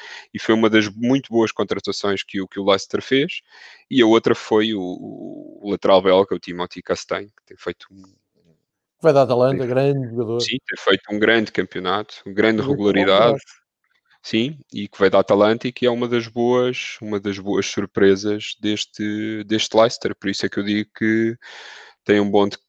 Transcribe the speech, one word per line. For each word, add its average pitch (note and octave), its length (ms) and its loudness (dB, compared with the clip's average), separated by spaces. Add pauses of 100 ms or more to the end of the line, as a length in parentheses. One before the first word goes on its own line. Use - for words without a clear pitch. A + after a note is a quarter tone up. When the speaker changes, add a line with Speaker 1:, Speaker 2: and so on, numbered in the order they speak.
(320)
Speaker 1:
e G#2+ 60 -8
foi - 160 2
uma A2 160 2
das G#2+ 180 4
muito A#2+ 420 -2
boas A2+ 220 0
contratações G2+ 720 -4
que - 180 -8
o, F#2 80 -6
que - 100 -12
o G2 60 -6
Leicester G2 380 -2
fez. C#3 400 -2 (480)
E C3 100 2
a A#2 60 6
outra A2+ 280 4
foi A2 380 0
o, G2+ 80 -6
o, F#2+ 880 -12
o - 20 -4
lateral F#2+ 300 4
belga, F#2+ 340 2
o F2+ 40 -8
Timothy F2+ 420 -10
Castagne, F#2+ 480 -6
que - 160 -20
tem F#2 140 -20
feito - 320 -12
um F#2+ 120 -20 (1000)
Speaker 2:
Vai D#3+ 100 6
dar C#3 100 6
Atalanta, B2+ 360 2
Speaker 1:
tem B2+ 100 -4
Speaker 2:
grande C3+ 400 0
jogador. A#2 320 -4
Speaker 1:
Sim, A#2 160 -4 (100)
tem - 120 -10
feito G2 240 0 (100)
um G#2 60 -4
grande A2 340 2
campeonato, F#2 720 -6
uma G2 100 -14
grande A2 280 2
Speaker 2:
Muito - 60 -2
bom G#2+ 40 0
Speaker 1:
regularidade. G2 460 2
Speaker 2:
campeonato. - 480 0 (560)
Speaker 1:
Sim, C3 360 -4 (140)
e G2+ 160 -10
que - 100 -20
vai G2 100 4
dar F#2+ 140 4
talento G#2+ 460 2
e A#2+ 40 -8
que - 140 -2
é A#2+ 40 4
uma A#2+ 180 -4
das A#2 180 -2
boas, B2 760 -2
uma G#2 200 -6
das G2+ 180 -4
boas G2 280 -2
surpresas G2+ 920 0
deste, G#2+ 840 -6
deste G#2+ 320 -2
Leicester. A2+ 400 2
Por - 120 -6
isso G2 160 -4
é G2+ 40 -2
que - 100 -6
eu G2+ 60 -4
digo G#2 340 -2
que A2+ 380 0 (680)
tem G#2 160 4
um G2+ 80 0
bom G2+ 200 4
de-, - 100 -10 (100)